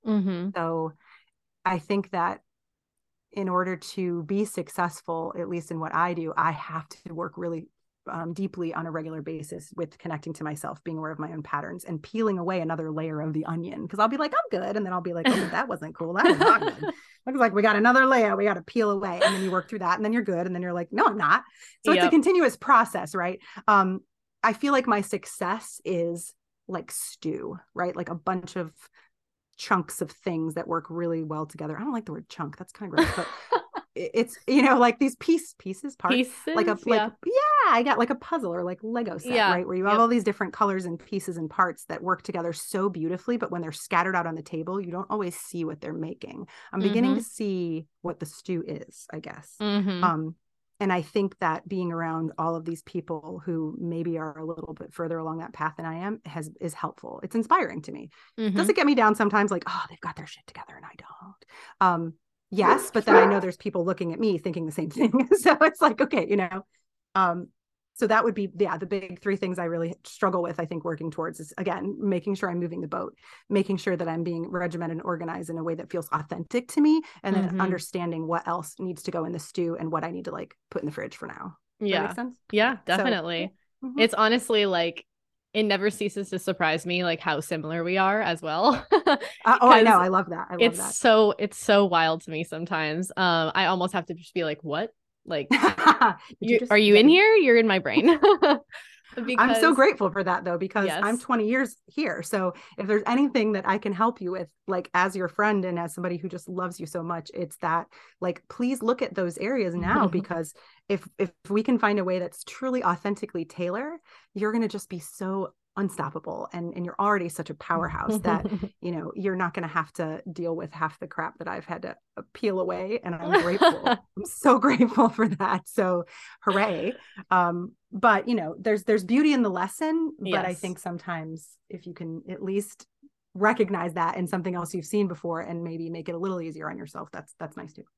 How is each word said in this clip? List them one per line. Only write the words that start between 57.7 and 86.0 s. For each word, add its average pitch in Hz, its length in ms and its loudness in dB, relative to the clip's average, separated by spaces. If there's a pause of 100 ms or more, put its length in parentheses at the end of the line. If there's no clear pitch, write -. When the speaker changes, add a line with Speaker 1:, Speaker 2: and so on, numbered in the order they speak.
Speaker 2:
to - 100 -14
me. - 180 -14 (280)
Speaker 1:
Mm-hmm. 214 180 -2
Speaker 2:
Does 208 120 2
it 226 60 4
get 320 100 4
me 285 120 4
down 214 180 6
sometimes? 208 380 2
Like, 175 160 -2
"Oh, - 200 -6
they've - 120 -20
got 165 160 -8
their 151 100 -14
shit - 220 -20
together - 280 -18
and - 80 -20
I - 140 -18
don't." - 480 -20 (340)
Um, 170 340 2 (360)
yes, 196 420 4
but 220 140 2
then 220 80 8
I 226 100 10
know 202 140 4
there's 185 180 -4
people 190 280 -4
looking 170 280 -2
at 160 60 -8
me 214 180 2
thinking 165 300 -4
the 156 60 -8
same 156 180 -4
thing. 247 420 2
<laughs> 403 60 6
So 302 220 6
it's - 200 4
like, 247 200 4
okay, 277 280 0
you 202 80 2
know, 185 300 -4 (480)
um, 180 340 2 (480)
so 220 120 0
that 214 160 4
would 220 100 2
be, 196 240 -4
yeah, 170 180 0
the 170 100 -8
big 185 340 -8
three 196 160 -2
things 185 200 -4
I 175 100 -4
really 165 360 -4
struggle 185 400 -2
with, 156 160 -4
I 170 60 -2
think, 160 200 -8
working 160 280 -6
towards 165 260 -6
is, 151 180 -16
again, 185 440 -4
making 196 340 0
sure 190 160 -4
I'm 175 80 -4
moving 175 220 -4
the 160 80 -8
boat, 180 280 -8 (320)
making 196 280 0
sure 180 200 -2
that 165 120 -4
I'm 165 160 -4
being 170 260 -6
regimented 170 460 -4
and 170 100 -8
organized 170 420 -6
in 165 100 -8
a 160 40 -6
way 165 140 -4
that - 160 -12
feels 170 160 -6
authentic 175 640 -4
to - 80 0
me, 311 220 6 (200)
and 196 140 0
then 190 80 2
Speaker 1:
Mm-hmm. 185 160 -2
Speaker 2:
understanding 170 680 -4
what 165 220 -2
else 170 320 -6
needs 180 240 -8
to 180 80 -6
go 165 140 -2
in 170 60 -6
the 170 60 -6
stew 170 400 -4
and 160 140 -4
what 156 100 -2
I 165 80 -6
need 175 140 -8
to, 170 80 -8
like, - 240 -12 (160)
put - 100 -4
in - 40 -6
the 147 60 -4
fridge - 240 -8
for - 120 -12
now. - 280 -14 (220)
Does 214 80 -4
that - 0 -
Speaker 1:
Yeah. 185 160 2
Speaker 2:
make - 140 -4
sense? 247 200 -8 (140)
Speaker 1:
Yeah, 220 220 2
Speaker 2:
So, 214 120 -10
Speaker 1:
definitely. 180 680 0 (300)
Speaker 2:
yeah. 262 60 -8
Mm-hmm. 254 120 -4
Speaker 1:
It's 226 140 4
honestly, 220 520 2
like, 170 400 -2 (460)
it 214 100 0
never 202 260 2
ceases 202 420 -4